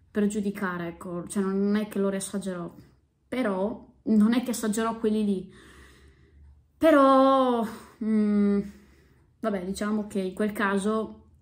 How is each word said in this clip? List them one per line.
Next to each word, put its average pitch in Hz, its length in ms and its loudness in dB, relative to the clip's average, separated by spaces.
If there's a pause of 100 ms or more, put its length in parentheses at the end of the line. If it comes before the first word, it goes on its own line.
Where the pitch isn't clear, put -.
(100)
per 208 160 0
giudicare, 196 600 -4
ecco. 175 380 -10
Cioè, 202 160 -4
non 196 320 0
è 208 140 -2
che 208 100 -6
lo 196 100 0
riassaggerò, 190 640 -6 (540)
però, 214 640 -4 (140)
non 220 300 4
è 254 80 2
che 247 80 -6
assaggerò 226 480 -2
quelli 214 260 0
lì, 196 280 -2 (1200)
però, 269 880 6 (380)
mm, 208 580 2 (800)
vabbè, 202 240 -4
diciamo 208 420 -4
che 208 140 -6
in 190 140 -6
quel 214 180 -2
caso 208 640 -2 (240)